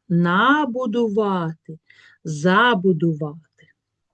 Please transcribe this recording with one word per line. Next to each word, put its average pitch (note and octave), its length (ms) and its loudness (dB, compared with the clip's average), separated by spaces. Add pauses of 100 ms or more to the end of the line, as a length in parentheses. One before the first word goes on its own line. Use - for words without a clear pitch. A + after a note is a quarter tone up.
набудувати, G#3 1700 0 (460)
забудувати. E3+ 1400 0 (480)